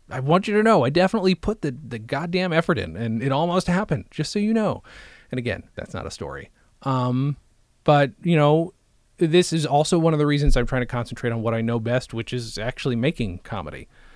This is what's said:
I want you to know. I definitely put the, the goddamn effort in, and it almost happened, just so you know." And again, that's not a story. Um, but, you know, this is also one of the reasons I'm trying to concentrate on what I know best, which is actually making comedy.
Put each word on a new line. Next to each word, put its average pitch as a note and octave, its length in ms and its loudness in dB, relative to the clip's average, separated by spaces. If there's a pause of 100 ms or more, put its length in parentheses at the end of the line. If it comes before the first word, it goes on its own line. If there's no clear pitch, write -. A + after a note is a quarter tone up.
(100)
I C3+ 100 -8
want D#3+ 280 2
you G#3 80 0
to G#3+ 60 4
know. G#3+ 220 4
I E3 60 2
definitely F#3 440 2
put - 280 -4
the, D3 80 -2
the B2 280 -10
goddamn E3+ 540 -4
effort D#3+ 260 2
in, E2 180 -6
and A2+ 260 -2
it C3+ 100 0
almost E3+ 360 0
happened, F3 420 -2
just - 220 -6
so G#3 80 -4
you G#3+ 140 0
know." G3 280 -2 (480)
And B2+ 80 -4
again, G#2 260 -4 (120)
that's - 180 -12
not - 120 -8
a - 40 -10
story. C#2 400 -12 (320)
Um, C3 540 0 (480)
but, C#3+ 280 4 (100)
you E3+ 140 2
know, D#3 380 4 (440)
this E3+ 340 4
is D#3+ 120 0
also D3+ 320 2
one E3 160 4
of D3+ 60 2
the D3 80 2
reasons C#3+ 300 4
I'm B2 100 2
trying B2+ 160 -2
to A#2+ 40 -4
concentrate A#2+ 440 -4
on A#2 120 -2
what A2+ 120 0
I A2+ 60 0
know A#2 180 0
best, A#2+ 360 -2
which A2+ 180 -6
is A#2 260 -8
actually A#2+ 380 -4
making A2+ 440 -2
comedy. D2+ 460 -10 (300)